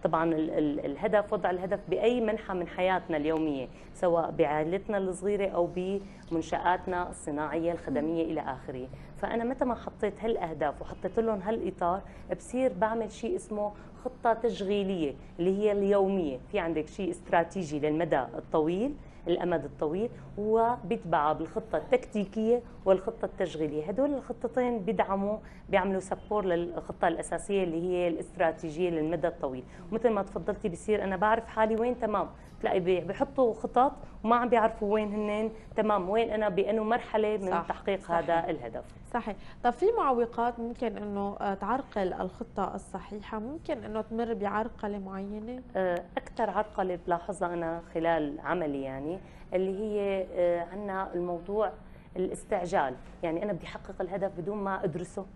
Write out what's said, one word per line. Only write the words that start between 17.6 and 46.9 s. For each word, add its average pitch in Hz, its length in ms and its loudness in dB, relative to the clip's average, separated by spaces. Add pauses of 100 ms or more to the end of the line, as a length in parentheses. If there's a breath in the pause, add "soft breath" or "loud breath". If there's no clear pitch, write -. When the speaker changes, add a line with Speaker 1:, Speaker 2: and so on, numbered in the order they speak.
Speaker 1:
للمدى 151 420 4
الطويل، 175 760 0 (340 loud breath)
الأمد 170 360 2
الطويل، 170 460 -2 (280 loud breath)
وبيتبعها 214 920 2
بالخطة 160 460 -2
التكتيكية 220 840 2 (220 loud breath)
والخطة 190 400 4
التشغيلية. 156 640 -2
هدول 269 260 2
الخطتين 240 640 -2
بيدعموا، 196 600 0 (300 loud breath)
بيعملوا 190 320 4
سبور 196 440 -2
للخطة 170 640 0
الأساسية 170 560 0
اللي 165 180 0
هي 180 260 2
الاستراتيجية 170 840 0
للمدى 160 380 2
الطويل. 131 360 -4 (280 loud breath)
مثل 226 180 4
ما 202 120 2
تفضلتي، 208 460 -4
بصير 202 360 0
أنا 190 120 0
بعرف 220 300 4
حالي 220 300 2
وين، 240 220 0
تمام، 214 300 0 (320 loud breath)
تلاقي 208 200 2
بي-، 180 200 2
بيحطوا 220 540 0
خطط 254 380 4 (320 loud breath)
وما 226 120 6
عم 233 120 2
بيعرفوا 220 460 4
وين 214 180 2
هنن، 214 380 0 (260 loud breath)
تمام، 208 340 2
وين 226 200 4
أنا 214 180 0
بأنه 202 360 2
مرحلة 214 520 2
من 196 140 -2
Speaker 2:
صح. 170 180 2
Speaker 1:
تحقيق 190 320 0
Speaker 2:
صحيح. 170 160 0
Speaker 1:
هذا 165 340 2
الهدف. 123 340 -6 (300)
Speaker 3:
صحيح. 220 220 -2 (280 loud breath)
طب 240 60 6
في 294 160 2 (120)
معوقات 240 600 2
ممكن 233 360 -4
إنه، 202 440 -4
آه، 196 140 0
تعرقل 202 580 0
الخطة 185 600 -4
الصحيحة؟ 202 640 -8
ممكن 262 460 -6
إنه 220 160 -4
تمر 226 340 -2
بعرقلة 208 640 -2
معينة؟ 208 640 -8 (140)
Speaker 1:
آه، 180 260 2 (140)
أكثر 226 340 -2
عرقلة 185 560 0